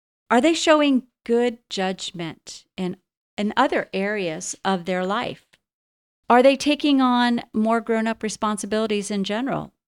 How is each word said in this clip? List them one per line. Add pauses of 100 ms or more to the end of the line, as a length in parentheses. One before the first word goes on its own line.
(300)
Are
they
showing (160)
good (140)
judgment (120)
in, (400)
in
other
areas
of
their
life? (800)
Are
they
taking
on (100)
more
grown-up
responsibilities
in
general, (140)